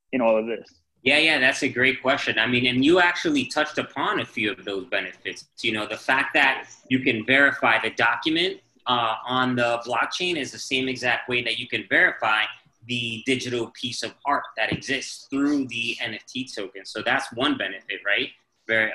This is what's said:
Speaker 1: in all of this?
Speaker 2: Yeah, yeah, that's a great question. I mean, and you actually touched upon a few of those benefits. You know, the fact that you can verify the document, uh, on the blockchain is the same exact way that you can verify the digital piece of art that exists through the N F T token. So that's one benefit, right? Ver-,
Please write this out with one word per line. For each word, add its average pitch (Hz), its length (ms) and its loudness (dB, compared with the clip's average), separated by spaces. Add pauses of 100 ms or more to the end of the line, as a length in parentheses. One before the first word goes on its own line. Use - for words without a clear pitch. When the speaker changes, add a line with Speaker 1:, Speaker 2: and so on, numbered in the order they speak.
(120)
Speaker 1:
in 127 80 0
all 113 160 6
of 110 100 0
this? 113 220 -6 (340)
Speaker 2:
Yeah, 143 160 4
yeah, 156 200 4
that's 131 260 2
a 135 40 0
great 127 320 2
question. 131 400 0
I 113 60 4
mean, 123 200 2
and 127 180 2
you 175 160 8
actually 165 460 2
touched - 320 -2
upon 156 420 -2
a 120 40 -4
few 107 280 -4
of 90 120 -12
those 98 220 -6
benefits. 92 600 -6 (160)
You 113 100 0
know, 107 140 -2
the 107 100 -6
fact 135 380 0
that 135 340 2 (200)
you 131 120 2
can 113 240 0
verify 131 560 4
the 110 100 -2
document, 160 680 0 (260)
uh, 117 300 0 (100)
on 127 300 0
the 120 280 0
blockchain 143 520 -2
is 127 160 -6
the 110 60 -14
same 131 300 -2
exact 127 400 -2
way 123 140 0
that 113 160 -4
you 123 80 -10
can 110 220 -4
verify 117 560 2 (420)
the 117 400 -4
digital 123 460 0
piece 120 320 -8
of 107 100 -8 (100)
art 139 200 0 (120)
that 107 160 0
exists - 560 -6
through 139 380 0
the 117 340 -6
N 110 140 -4
F 113 120 -12
T 127 220 -8
token. 95 360 -10
So 107 180 -8
that's 127 300 0
one 131 260 0
benefit, 95 480 -6
right? 113 240 0 (360)
Ver-, 110 280 2